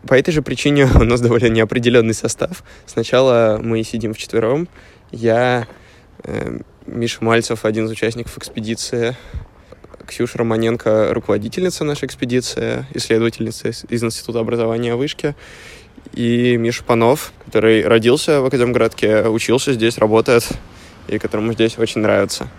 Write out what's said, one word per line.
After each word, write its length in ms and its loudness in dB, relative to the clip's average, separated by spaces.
По 80 4
этой 180 4
же 100 2
причине 420 2
<laughs> 100 4
у 100 8
нас 160 2
довольно 280 4
неопределённый 640 2
состав. 480 -6
Сначала 760 2
мы 200 -2
сидим 320 -6
вчетвером. 540 -2
Я, 560 0
э, 340 -8
Миша 360 -6
Мальцев, 420 0
один 220 0
из 40 -6
участников 480 -6
экспедиции, 800 -6
Ксюша 320 -6
Романенко, 760 2
руководительница 720 -2
нашей 220 -4
экспедиции, 880 -4
исследовательница 760 -2
из, 220 -8
из 120 -2
Института 380 -6
образования 560 -2
Вышки, 380 -4
и 420 2
Миша 260 -2
Панов, 500 2
который 420 4
родился 540 4
в 60 0
Академгородке, 840 2
учился 460 0
здесь, 240 -2
работает, 500 4
и 100 -2
которому 340 -4
здесь 260 0
очень 220 -2
нравится. 480 0